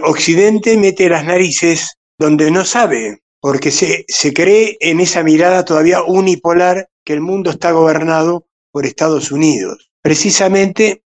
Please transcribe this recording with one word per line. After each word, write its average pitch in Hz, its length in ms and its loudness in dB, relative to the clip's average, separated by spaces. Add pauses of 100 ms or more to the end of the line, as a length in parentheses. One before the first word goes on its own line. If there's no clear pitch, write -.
Occidente 208 720 2
mete 190 320 2
las 156 160 0
narices 170 720 -2 (200)
donde 151 320 2
no 180 140 0
sabe, 127 560 -2 (220)
porque 139 300 -2
se, 165 360 -2
se - 260 -4
cree 202 460 2
en 165 220 0
esa 175 200 -2
mirada 175 440 2
todavía 170 360 2
unipolar 180 840 0 (160)
que - 80 -8
el 151 80 -2
mundo 185 300 -4
está 170 240 -2
gobernado 160 720 0 (260)
por 143 140 -6
Estados 151 480 -4
Unidos. 139 580 -2 (100)
Precisamente 196 1120 0